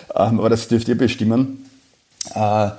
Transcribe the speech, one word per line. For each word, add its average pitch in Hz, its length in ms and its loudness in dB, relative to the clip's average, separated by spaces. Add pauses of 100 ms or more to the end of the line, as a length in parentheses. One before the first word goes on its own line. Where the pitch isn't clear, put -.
(140)
ähm, 117 260 2
aber 107 100 2
das 113 180 0
dürft 117 220 0
ihr 120 80 0
bestimmen. 117 680 0 (720)
Äh, 107 440 0